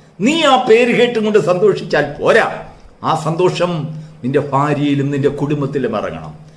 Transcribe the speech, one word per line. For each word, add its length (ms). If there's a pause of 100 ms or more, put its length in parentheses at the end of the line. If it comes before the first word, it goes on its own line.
(220)
നീ 220
ആ 120
പേര് 460
കേട്ടും 220
കൊണ്ട് 160
സന്തോഷിച്ചാൽ 800
പോരാ, 420 (400)
ആ 120
സന്തോഷം 840 (220)
നിന്റെ 160
ഭാര്യയിലും 720
നിന്റെ 180
കുടുംബത്തിലും 680
ഇറങ്ങണം. 360 (240)